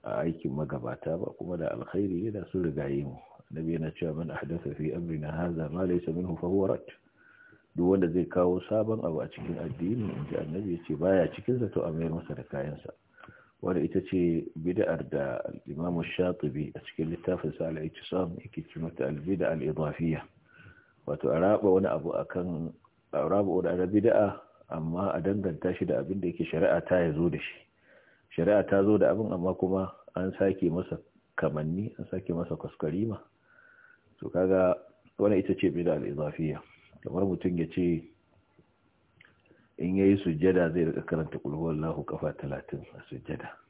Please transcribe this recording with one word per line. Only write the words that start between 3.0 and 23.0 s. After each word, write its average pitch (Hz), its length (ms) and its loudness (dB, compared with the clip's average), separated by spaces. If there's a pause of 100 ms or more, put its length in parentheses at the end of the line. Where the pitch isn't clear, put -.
mu. 67 140 -8 (340)
Annabi 80 220 -4
yana 78 220 -2
cewa, 82 200 -2
"من 80 160 -6
أحدث 78 360 -6 (100)
في 76 180 -2
أمرنا 80 340 -4 (160)
هذا 80 220 -4
ما 87 180 -2
ليس 90 240 0
منه 87 260 -2
فهو 95 300 2
رد." - 200 0 (920)
Duk 87 140 4
wanda 95 180 6
zai 85 180 2
kawo 90 340 4 (100)
sabon 110 340 0
abu 80 180 -2
a 76 80 -4
cikin 82 300 -8
addini, 95 520 -2
in 71 180 -6
ji 82 60 -6
Annabi 85 420 -2
ya 85 100 -12
ce 78 80 -2
baya 87 380 6
cikin 123 260 -2
sa, 117 80 0
to - 160 -2
a 85 80 -2
mayar 80 200 -2
masa 80 240 -6
da - 80 -12
kayansa. 71 500 -8 (680)
Wanda 90 200 0
ita - 240 0
ce 85 400 2 (100)
bid'ar 82 540 0
da 69 320 -2 (240)
Imam 82 380 -4
Shatibi 76 720 -2
a 78 40 -10
cikin - 300 -6
littafin 85 480 -4
sa 82 100 -4
Al-I'tisam 80 680 -4
yake - 320 -12
ce - 100 -12
mata 80 280 -4
al-bid'a 78 440 -2
al-idafiyya. 78 680 -2 (840)
Wato 76 240 -2
a 80 80 2
raba 101 300 4
wani 95 180 6
abu 80 260 0
akan, 85 600 -4 (400)